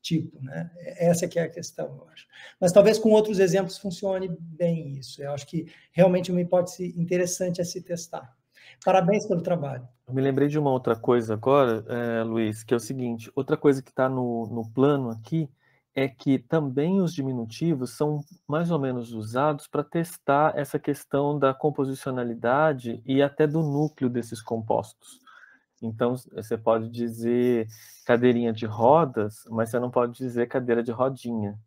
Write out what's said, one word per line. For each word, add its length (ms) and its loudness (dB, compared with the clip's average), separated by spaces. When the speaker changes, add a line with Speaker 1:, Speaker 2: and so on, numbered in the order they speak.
Speaker 1:
tipo, 340 -4
né? 300 -10
Essa 300 2
que 120 -4
é 40 -2
a 60 -6
questão, 380 -12
eu 260 -16
acho. 140 -20
Mas 100 4
talvez 280 8
com 100 4
outros 300 4
exemplos 400 2
funcione 500 -6
bem 600 -4
isso. 220 -16
Eu 100 -8
acho 160 -10
que 180 -6
realmente 380 4
é 40 -2
uma 80 0
hipótese 540 -2
interessante 640 -2
a 60 -2
se 160 -10
testar. 540 -12
Parabéns 420 4
pelo 160 -2
trabalho. 460 -4
Speaker 2:
Eu 60 -10
me 80 0
lembrei 260 2
de 120 0
uma 100 2
outra 260 2
coisa 380 2
agora, 540 2
eh, 360 -2
Luiz, 400 -2
que 100 0
é 40 2
o 20 0
seguinte, 560 -6
outra 220 0
coisa 240 4
que 100 -20
tá 160 0
no, 380 -2
no 240 -8
plano 400 2
aqui 400 -6
é 120 0
que 300 0
também 640 0
os 120 0
diminutivos 800 -4
são 320 -2
mais 220 -2
ou 80 0
menos 360 -4
usados 520 -2
pra 180 -4
testar 720 0
essa 220 -4
questão 600 -2
da 140 4
composicionalidade 1500 -2
e 180 2
até 240 2
do 160 0
núcleo 460 0
desses 320 -6
compostos. 760 -4
Então, 340 -2
você 240 -6
pode 320 0
dizer 800 0
cadeirinha 480 4
de 120 -6
rodas, 840 2
mas 200 -2
você 100 -2
não 100 -2
pode 240 0
dizer 340 -4
cadeira 360 0
de 80 -4
rodinha 760 -4